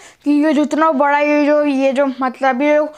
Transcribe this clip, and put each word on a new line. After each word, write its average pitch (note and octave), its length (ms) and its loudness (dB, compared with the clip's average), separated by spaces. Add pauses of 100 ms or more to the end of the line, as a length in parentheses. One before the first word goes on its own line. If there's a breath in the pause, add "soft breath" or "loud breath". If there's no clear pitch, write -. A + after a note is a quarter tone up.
(240 loud breath)
कि C#4+ 60 -2 (140)
ये D#4 80 2
जितना D4+ 400 0
बड़ा, C#4+ 260 0
ये D4 280 2
जो, D4 180 2
ये C4+ 280 0
जो, C#4 140 0 (140)
मतलब, C4 420 -2
ये D4 120 2
जो D4+ 120 0 (120)